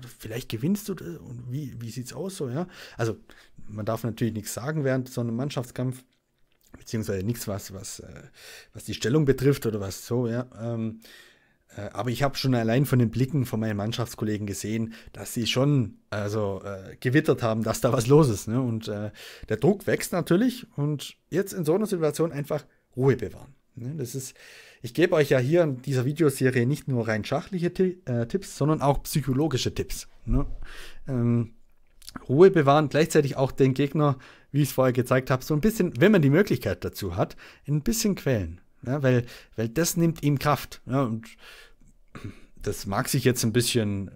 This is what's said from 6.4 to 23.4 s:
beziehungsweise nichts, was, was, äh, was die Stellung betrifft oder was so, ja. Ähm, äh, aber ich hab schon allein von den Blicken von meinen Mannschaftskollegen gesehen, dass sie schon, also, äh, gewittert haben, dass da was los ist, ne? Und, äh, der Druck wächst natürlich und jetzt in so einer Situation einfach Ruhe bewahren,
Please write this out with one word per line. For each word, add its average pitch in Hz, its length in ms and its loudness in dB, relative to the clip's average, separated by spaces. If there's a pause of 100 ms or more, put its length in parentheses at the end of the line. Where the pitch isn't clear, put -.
beziehungsweise 104 480 -4
nichts, 120 220 -4
was, 98 260 -8
was, 95 280 -14
äh, - 260 -18 (460)
was 113 100 -16
die 107 100 -8
Stellung 143 320 2
betrifft 135 400 2
oder 107 140 -2
was 98 260 -8
so, 123 220 -2
ja. 120 180 -4 (160)
Ähm, 113 380 -6 (760)
äh, 104 180 -12
aber 120 180 -4
ich 120 100 -4
hab 143 160 0
schon 131 160 0
allein 120 320 4
von 127 140 4
den 113 100 4
Blicken 127 360 0
von 110 140 -4
meinen 110 180 -2
Mannschaftskollegen 107 680 -4
gesehen, 110 480 -4 (180)
dass - 220 -12
sie 113 140 -2
schon, 131 500 2 (120)
also, 104 540 -2
äh, 95 360 -12
gewittert 151 420 2
haben, 110 220 0
dass 110 180 -2
da 123 100 2
was 120 140 0
los 143 240 8
ist, 98 180 -2
ne? 117 140 0
Und, 113 260 -4
äh, 104 220 -6 (400)
der 110 80 0
Druck 190 300 2
wächst - 240 0
natürlich 185 640 0
und 147 400 -4 (160)
jetzt 196 220 -2
in 185 120 -4
so 156 80 4
einer 202 140 2
Situation 160 440 0
einfach 143 340 -4 (300)
Ruhe 131 200 4
bewahren, - 400 -8 (200)